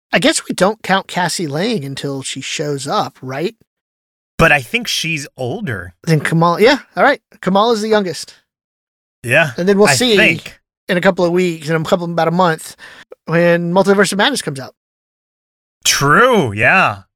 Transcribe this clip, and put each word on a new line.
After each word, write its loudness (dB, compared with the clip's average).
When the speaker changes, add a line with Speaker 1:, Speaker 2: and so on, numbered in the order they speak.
Speaker 1:
I 2
guess 0
we -8
don't 0
count -2
Cassie -4
Lang -4
until -8
she -10
shows -6
up, -4
right? -8
Speaker 2:
But 6
I 4
think -8
she's -6
older. -8
Speaker 1:
Than 2
Kamala. 0
Yeah, 6
all 0
right. 2
Kamala's 2
the -4
youngest. -2
Speaker 2:
Yeah, 2
Speaker 1:
And 0
then 2
we'll 6
Speaker 2:
I 2
Speaker 1:
see 2
Speaker 2:
think. 0
Speaker 1:
in 0
a 0
couple 2
of 0
weeks, -2
in 0
a -2
couple, -2
about 0
a 0
month, 0
when 2
Multiverse 2
of -4
Madness 0
comes -8
out. -16
Speaker 2:
True, 2
yeah. 2